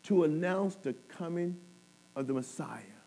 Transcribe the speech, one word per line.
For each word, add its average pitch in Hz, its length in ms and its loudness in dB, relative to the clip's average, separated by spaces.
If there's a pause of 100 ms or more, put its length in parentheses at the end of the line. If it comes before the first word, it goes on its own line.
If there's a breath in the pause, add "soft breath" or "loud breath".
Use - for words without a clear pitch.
to 185 200 6
announce 185 520 2
the 135 180 -4 (160)
coming 175 480 -4 (580)
of 139 120 -2
the 135 60 0
Messiah. 127 480 -6 (260)